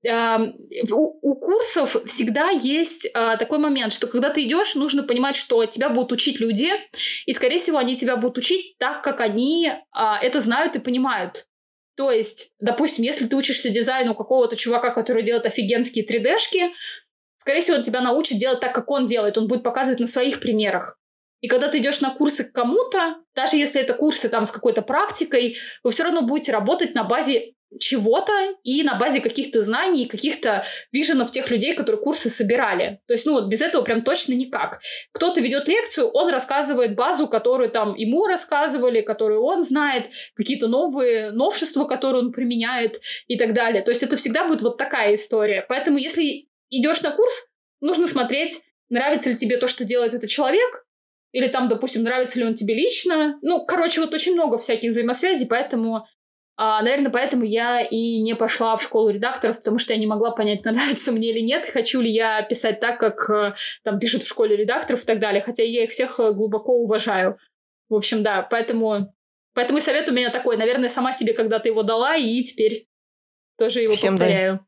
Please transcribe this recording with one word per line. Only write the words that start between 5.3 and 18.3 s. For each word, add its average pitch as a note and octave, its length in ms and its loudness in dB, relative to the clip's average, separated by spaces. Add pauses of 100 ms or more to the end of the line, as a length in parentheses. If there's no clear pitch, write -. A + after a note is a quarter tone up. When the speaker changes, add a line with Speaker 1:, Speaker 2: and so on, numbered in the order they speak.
Speaker 1:
что A#3 300 2
тебя B3 220 -2
будут B3 240 0
учить B3 260 -2
люди, A3+ 320 0 (540)
и, C4+ 80 -4
скорее C4+ 260 0
всего, D#4+ 200 0
они B3+ 180 0
тебя B3 200 0
будут A#3+ 220 -2
учить F4+ 400 -2
так, C#4 240 -4
как C4+ 180 -4
они, C4 520 2 (200)
а, G#3+ 300 0
это B3+ 180 0
знают B3 360 0
и A3 40 -4
понимают. B3 680 -2 (500)
То C4+ 140 0
есть, - 500 -2
допустим, A#3+ 440 0
если C4 220 0
ты C4+ 100 0
учишься C4+ 340 0
дизайну A#3+ 420 0
у - 20 0
какого-то A#3+ 400 2
чувака, A#3+ 360 0
который A3+ 320 0
делает A#3 240 0
офигенские A#3 580 0
три A3+ 140 -2
дэ-шки, F4 540 0 (680)
скорее C4 240 0
всего, E4+ 160 4
он A#3+ 60 0
тебя B3 180 -2
научит B3+ 360 0